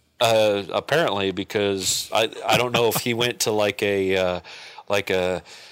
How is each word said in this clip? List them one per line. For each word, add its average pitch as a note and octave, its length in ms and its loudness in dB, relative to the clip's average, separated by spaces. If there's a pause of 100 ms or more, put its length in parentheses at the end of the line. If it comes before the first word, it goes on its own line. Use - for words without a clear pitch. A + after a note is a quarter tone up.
(220)
Uh, G#2+ 500 4
apparently, G2+ 600 0
because G2 840 -2
I, A2 160 2 (160)
I A2 120 2
don't B2 140 0
know A#2 160 2
if G#2+ 100 0
he A#2+ 160 -2
went A#2+ 280 -2
to, A2+ 100 0
like, G#2 300 0
a, G2 340 2
uh, F2+ 240 2 (480)
like, G2+ 220 -2
a, F#2 320 0 (300)